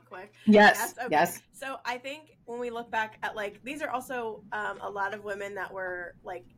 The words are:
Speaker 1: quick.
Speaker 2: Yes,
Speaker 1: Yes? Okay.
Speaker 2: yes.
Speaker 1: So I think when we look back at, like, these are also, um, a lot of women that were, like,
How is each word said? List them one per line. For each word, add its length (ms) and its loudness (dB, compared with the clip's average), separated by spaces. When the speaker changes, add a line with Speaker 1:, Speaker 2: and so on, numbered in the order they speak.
Speaker 1:
quick. 260 -16
Speaker 2:
Yes, 320 10
Speaker 1:
Yes? 200 -2
Okay. 140 -6
Speaker 2:
yes. 300 4
Speaker 1:
So 320 -10
I 120 -4
think 480 -14
when 140 -8
we 100 -6
look 220 -8
back 320 -4
at, 120 -6
like, 280 -8
these 180 -8
are 80 -4
also, 640 -6
um, 300 -6
a 80 -8
lot 240 -4
of 100 -10
women 320 -8
that 180 -8
were, 500 -8
like, 220 -12